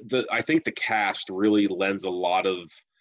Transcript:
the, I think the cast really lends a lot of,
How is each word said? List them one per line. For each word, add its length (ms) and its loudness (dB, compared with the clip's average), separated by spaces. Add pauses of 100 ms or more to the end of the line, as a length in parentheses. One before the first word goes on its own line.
the, 260 -2
I 100 0
think 240 0
the 60 -4
cast 580 -2
really 380 4
lends 360 -2
a 60 -2
lot 360 0
of, 240 -4 (320)